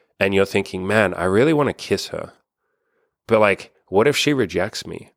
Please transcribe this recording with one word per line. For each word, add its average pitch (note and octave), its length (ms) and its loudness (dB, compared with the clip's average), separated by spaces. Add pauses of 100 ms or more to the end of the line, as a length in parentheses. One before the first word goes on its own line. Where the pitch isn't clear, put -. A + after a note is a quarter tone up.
(200)
and G2 120 2
you're G2 140 4
thinking, F#2+ 400 -4
"Man, G#2 280 2
I E2 100 -4
really A2 280 2
wanna C#3+ 200 0
kiss - 360 -6
her, - 240 -10 (920)
but, A2 140 2
like, G2+ 320 0 (160)
what G#2+ 200 4
if C#3 80 0
she - 160 0
rejects F#2 540 -2
me? E2 300 -14